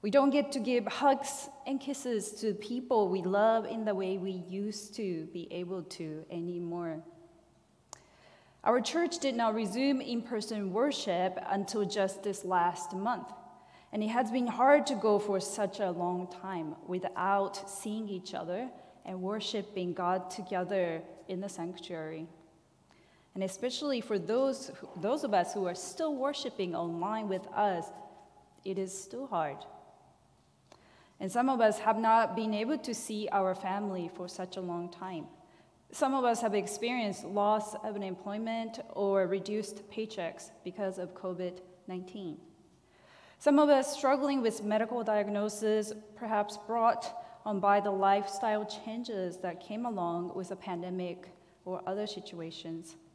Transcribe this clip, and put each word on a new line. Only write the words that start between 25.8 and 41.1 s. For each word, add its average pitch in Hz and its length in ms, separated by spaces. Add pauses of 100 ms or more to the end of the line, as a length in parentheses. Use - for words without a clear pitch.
worshiping 254 640
online 175 520
with 190 200
us, 190 380 (800)
it 190 140
is 185 180
still 254 300
hard. 160 300 (1600)
And 185 120
some 247 180
of 254 100
us 214 200
have 220 180
not 226 380
been 220 180
able 226 240
to 240 160
see 214 380
our 185 200
family 185 640
for 180 140
such 185 280
a 196 40
long 175 280
time. 180 380 (640)
Some 269 240
of 262 80
us 233 200
have 214 120
experienced 214 680
loss 202 580
of 214 140
an 202 80
employment 226 720 (120)
or 196 360
reduced 202 640
paychecks 214 600 (100)
because 190 340
of 180 180